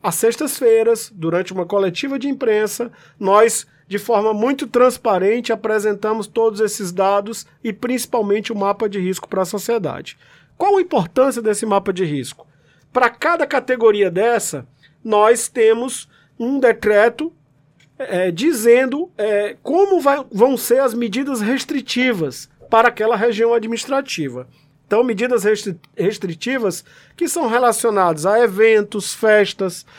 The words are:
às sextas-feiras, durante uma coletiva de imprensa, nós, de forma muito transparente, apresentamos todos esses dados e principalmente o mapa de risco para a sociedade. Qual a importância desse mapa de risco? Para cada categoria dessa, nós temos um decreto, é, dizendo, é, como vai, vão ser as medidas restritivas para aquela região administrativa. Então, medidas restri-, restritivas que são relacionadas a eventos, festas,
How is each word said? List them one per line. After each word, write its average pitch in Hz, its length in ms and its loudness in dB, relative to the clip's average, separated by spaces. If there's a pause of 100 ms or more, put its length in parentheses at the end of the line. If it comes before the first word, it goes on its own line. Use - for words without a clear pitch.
às 180 120 -2
sextas-feiras, 226 1000 2
durante 175 380 -4
uma 180 140 -4
coletiva 202 540 -2
de 277 100 -4
imprensa, 220 640 -2 (280)
nós, 214 460 2 (220)
de 196 100 -8
forma 214 340 0
muito 254 360 -2
transparente, 233 840 0
apresentamos 214 760 -2
todos 226 320 0
esses 202 320 -4
dados 202 560 -2 (160)
e 220 100 -4
principalmente 226 800 -2
o - 20 -6
mapa 202 320 -2
de 196 120 -6
risco 185 280 -6
para 190 140 -4
a 185 40 0
sociedade. 196 720 -6 (400)
Qual 392 220 2
a 370 40 2
importância 254 600 0
desse 214 240 -2
mapa 196 260 0
de 180 140 -2
risco? 143 400 -8 (480)
Para 247 160 2
cada 330 380 -2
categoria 220 640 2
dessa, 196 560 -2 (360)
nós 220 440 2
temos 233 640 0 (280)
um 262 220 -4
decreto, 233 720 2 (640)
é, 185 340 -2
dizendo, 254 840 2
é, 208 460 -2
como 370 360 2
vai, 277 320 0
vão 240 240 4
ser 254 260 2
as 247 120 0
medidas 240 480 -4
restritivas 240 1080 -4 (200)
para 226 200 6
aquela 220 260 0
região 226 380 0
administrativa. 226 920 -4 (380)
Então, 220 180 2
medidas 233 400 0
restri-, 208 360 -2 (160)
restritivas 208 880 -4 (320)
que 349 120 -2
são 311 200 -2
relacionadas 208 800 2
a 214 140 4
eventos, 214 720 2
festas, 202 720 0 (140)